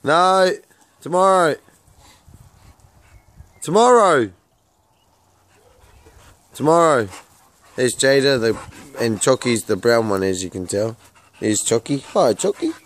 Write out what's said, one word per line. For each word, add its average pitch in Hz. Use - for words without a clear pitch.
No, 185
tomorrow. 180
Tomorrow. 185
Tomorrow. 151
There's 127
Jada, 135
the, 113
and 113
Chucky's 123
the 107
brown 117
one, 95
as 95
you 87
can 92
tell. 107
Here's 107
Chucky. 135
Hi, 135
Chucky. 311